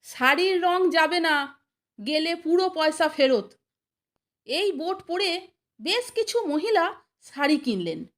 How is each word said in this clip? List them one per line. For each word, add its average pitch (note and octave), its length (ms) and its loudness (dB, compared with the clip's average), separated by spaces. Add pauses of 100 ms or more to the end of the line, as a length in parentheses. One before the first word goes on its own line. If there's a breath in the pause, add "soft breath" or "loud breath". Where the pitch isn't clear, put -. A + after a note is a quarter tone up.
শাড়ির E4+ 580 2
রং F4+ 280 2
যাবে D#4+ 300 2
না, D4 440 -2 (440)
গেলে D#4 280 0
পুরো F4 340 0
পয়সা D#4 400 0
ফেরত। C4+ 440 0 (920)
এই F4+ 260 -2
বোর্ড E4+ 360 -6
পড়ে F#4 400 -2 (340)
বেশ G#4+ 300 -2
কিছু A4 340 -2
মহিলা F4 560 0 (200)
শাড়ি C#4+ 360 0
কিনলেন। F3 480 -4 (120)